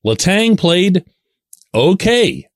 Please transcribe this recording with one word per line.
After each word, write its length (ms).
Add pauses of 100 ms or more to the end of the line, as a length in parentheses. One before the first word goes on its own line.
Letang 520
played 440 (720)
okay 800